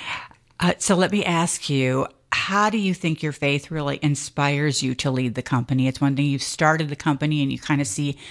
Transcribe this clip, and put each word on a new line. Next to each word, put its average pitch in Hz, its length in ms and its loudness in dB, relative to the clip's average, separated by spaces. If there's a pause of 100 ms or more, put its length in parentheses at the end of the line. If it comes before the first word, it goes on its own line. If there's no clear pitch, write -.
(600)
Uh, 175 200 2
so - 160 2
let 180 160 2
me 202 120 2
ask 170 460 0
you, 131 380 2 (240)
how 208 380 2
do 220 100 0
you 190 140 2
think 165 280 -2
your 156 100 -2
faith 143 380 -2
really 143 320 -4
inspires 143 800 0
you 127 140 -2
to 139 160 -2
lead 127 240 0
the 123 80 -4
company? 131 440 2
It's 131 140 -2
one 139 140 2
thing 143 100 0
you've 139 160 0
started 156 480 2
the 143 60 -6
company 151 480 0
and 135 80 0
you 120 80 -4
kinda 143 260 0
see 143 320 -4 (140)